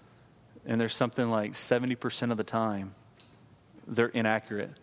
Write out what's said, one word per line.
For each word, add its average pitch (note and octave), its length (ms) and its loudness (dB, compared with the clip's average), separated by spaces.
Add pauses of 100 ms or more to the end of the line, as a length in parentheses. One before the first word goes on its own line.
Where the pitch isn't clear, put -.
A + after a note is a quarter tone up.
(640)
and A#2 160 0
there's A2+ 140 -2
something A#2+ 340 0
like G#2+ 260 0
seventy B2+ 400 2
percent A#2+ 380 -2
of A2 40 0
the A2 60 -2
time G2+ 500 -2 (960)
they're A#2 200 2
inaccurate. A2 640 0 (120)